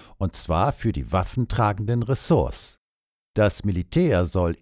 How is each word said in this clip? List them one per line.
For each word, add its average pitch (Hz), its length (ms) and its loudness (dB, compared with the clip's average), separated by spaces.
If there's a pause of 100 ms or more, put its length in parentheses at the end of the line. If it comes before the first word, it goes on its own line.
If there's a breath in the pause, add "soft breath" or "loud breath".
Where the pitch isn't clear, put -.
(160 loud breath)
und 95 200 -4
zwar 92 360 0
für 110 200 -2
die 69 180 -6
waffentragenden 107 960 0
Ressorts. 120 720 -2 (560)
Das 104 300 2
Militär 95 600 2
soll 87 380 0